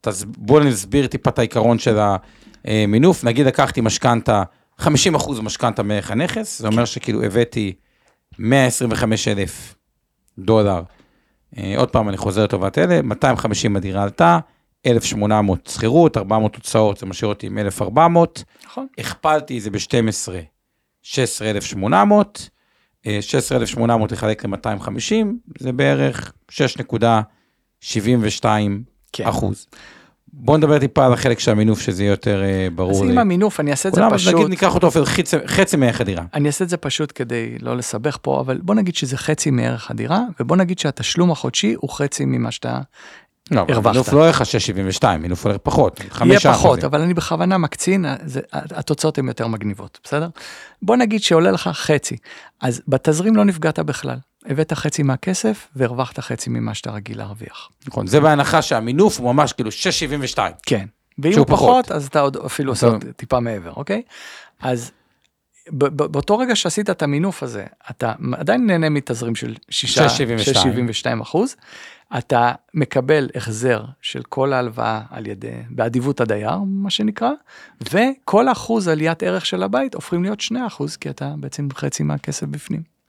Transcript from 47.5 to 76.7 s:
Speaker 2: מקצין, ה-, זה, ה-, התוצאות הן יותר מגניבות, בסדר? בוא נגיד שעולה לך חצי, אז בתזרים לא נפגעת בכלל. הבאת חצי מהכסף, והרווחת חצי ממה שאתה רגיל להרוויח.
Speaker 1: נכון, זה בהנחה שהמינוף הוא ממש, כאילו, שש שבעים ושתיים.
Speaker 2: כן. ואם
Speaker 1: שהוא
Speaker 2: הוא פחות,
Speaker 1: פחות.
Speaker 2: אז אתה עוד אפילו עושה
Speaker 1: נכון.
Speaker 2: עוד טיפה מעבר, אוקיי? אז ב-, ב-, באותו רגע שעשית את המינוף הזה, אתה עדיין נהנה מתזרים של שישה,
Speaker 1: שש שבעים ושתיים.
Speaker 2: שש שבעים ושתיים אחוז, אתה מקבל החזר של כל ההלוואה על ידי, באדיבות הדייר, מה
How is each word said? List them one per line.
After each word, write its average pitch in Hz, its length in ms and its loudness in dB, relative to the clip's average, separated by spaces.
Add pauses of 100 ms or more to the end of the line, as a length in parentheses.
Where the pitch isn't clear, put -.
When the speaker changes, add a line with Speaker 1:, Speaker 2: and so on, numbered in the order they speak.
Speaker 2:
מקצין, 180 460 0
ה-, 135 200 -4
זה, 139 160 -8 (120)
ה-, - 260 -8
התוצאות 151 400 -2
הן 131 100 -2
יותר 117 180 -6
מגניבות, 104 580 -6
בסדר? 156 240 -4 (540)
בוא 214 140 4
נגיד 220 260 0
שעולה 170 280 4
לך 180 220 -2
חצי, - 440 -2 (440)
אז 123 280 -2
בתזרים 160 480 2
לא 208 80 4
נפגעת 160 340 0
בכלל. 139 380 -6 (300)
הבאת 156 260 -2
חצי 151 300 -2
מהכסף, 185 760 -2
והרווחת 127 420 -4
חצי - 320 -8
ממה 113 240 -4
שאתה - 160 -10
רגיל 107 280 -12
להרוויח. 107 500 -14 (180)
Speaker 1:
נכון, 113 200 -6
זה 117 140 6
בהנחה 151 420 4
שהמינוף 131 580 2
הוא 123 140 0
ממש, 143 180 2
כאילו, 113 180 -4
שש - 300 -4
שבעים 147 220 -4
ושתיים. 98 320 -4 (120)
Speaker 2:
כן. 101 200 0 (320)
ואם 151 140 0
Speaker 1:
שהוא 147 160 6
Speaker 2:
הוא 202 80 6
פחות, 247 300 6
Speaker 1:
פחות. - 100 -6
Speaker 2:
אז 143 100 -6
אתה 147 140 2
עוד 139 160 0
אפילו 135 360 -4
עושה 117 140 2
Speaker 1:
נכון. 113 160 4
Speaker 2:
עוד - 140 -14
טיפה 123 240 -2
מעבר, 107 320 -8
אוקיי? 202 300 -8 (580)
אז 123 320 -4 (760)
ב-, 139 160 0
ב-, 151 280 -2
באותו 175 260 0
רגע 247 180 0
שעשית 202 340 -2
את 175 120 -2
המינוף 151 400 -2
הזה, 113 240 -10 (240)
אתה 117 220 -4 (240)
עדיין 226 300 0
נהנה 165 220 2
מתזרים 120 460 -2
של 113 200 -8 (160)
שישה, - 380 2
Speaker 1:
שש 120 100 0
שבעים 117 200 0
ושתיים. 117 180 2
Speaker 2:
שש 95 60 4
שבעים 123 260 0
ושתיים 117 320 -4
אחוז, 196 360 -2 (640)
אתה 120 340 2 (220)
מקבל 143 600 0
החזר 110 500 -2 (160)
של - 220 -10
כל 135 300 -4
ההלוואה 113 580 -4
על 113 160 -12
ידי, 113 260 -10 (180)
באדיבות 123 500 -2
הדייר, 107 460 0
מה 196 240 -4